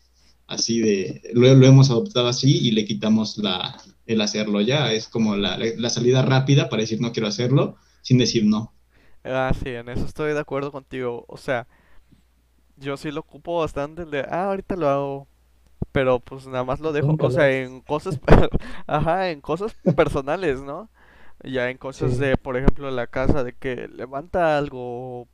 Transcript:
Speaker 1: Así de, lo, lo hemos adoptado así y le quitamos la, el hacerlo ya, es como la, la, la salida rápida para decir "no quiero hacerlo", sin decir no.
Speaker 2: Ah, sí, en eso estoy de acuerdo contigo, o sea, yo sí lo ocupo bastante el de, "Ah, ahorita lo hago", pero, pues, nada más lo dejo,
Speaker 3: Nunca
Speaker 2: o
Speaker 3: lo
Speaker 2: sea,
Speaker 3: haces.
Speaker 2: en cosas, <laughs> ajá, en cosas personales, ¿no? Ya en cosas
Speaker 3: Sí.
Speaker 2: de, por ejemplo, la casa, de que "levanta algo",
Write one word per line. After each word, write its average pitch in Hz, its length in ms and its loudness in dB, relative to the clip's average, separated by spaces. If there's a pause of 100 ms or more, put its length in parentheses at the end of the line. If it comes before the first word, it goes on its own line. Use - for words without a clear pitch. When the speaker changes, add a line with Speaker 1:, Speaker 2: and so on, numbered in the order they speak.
(460)
Speaker 1:
Así 113 340 -4
de, 101 420 -2 (120)
lo, 123 200 8
lo 131 120 10
hemos 135 240 10
adoptado 120 380 0
así 135 300 2
y 117 140 0
le 107 120 0
quitamos 107 540 -2
la, 95 380 -6 (300)
el 110 140 0
hacerlo 104 400 -2
ya, 120 320 0
es 110 160 -4
como 107 280 0
la, 98 220 -2
la, 110 80 -4 (100)
la 117 140 -4
salida 127 320 2
rápida 135 460 2
para 110 140 -2
decir 113 180 -4
"no 117 120 -2
quiero 110 160 -4
hacerlo", 127 480 0 (260)
sin 127 160 2
decir 113 260 0
no. 107 280 0 (520)
Speaker 2:
Ah, 131 280 -2 (100)
sí, 135 80 -6
en 120 180 -10
eso 120 160 -6
estoy 151 280 -4
de 147 80 -4
acuerdo 139 320 -6
contigo, 127 560 -10
o - 80 -16
sea, 123 300 -6 (1080)
yo 139 200 -8
sí 156 140 -10
lo 147 100 -8
ocupo 170 400 -8
bastante 156 420 -6
el 160 80 -16
de, 143 180 -4
"Ah, 180 180 -4
ahorita 196 300 -6
lo 156 120 0
hago", 139 400 -4 (640)
pero, 131 280 2
pues, 131 260 -18
nada 131 180 -4
más 131 160 -4
lo 160 120 -4
dejo, 143 200 2
Speaker 3:
Nunca 147 140 2
Speaker 2:
o 131 40 2
Speaker 3:
lo - 20 -2
Speaker 2:
sea, 139 180 4
Speaker 3:
haces. 131 120 0
Speaker 2:
en 127 200 -12
cosas, 147 440 -6
<laughs> - 600 6
ajá, 165 440 0
en 147 100 -8
cosas 175 360 -6 (200)
personales, 147 680 0
¿no? 156 280 -14 (540)
Ya 127 260 -4
en 131 80 -12
cosas 127 380 -4
Speaker 3:
Sí. - 20 -2
Speaker 2:
de, 135 200 0
por 131 200 -6
ejemplo, 139 340 2
la 123 160 -4
casa, 135 360 2
de 123 100 -10
que 120 340 -8
"levanta 156 720 -2
algo", 127 760 -10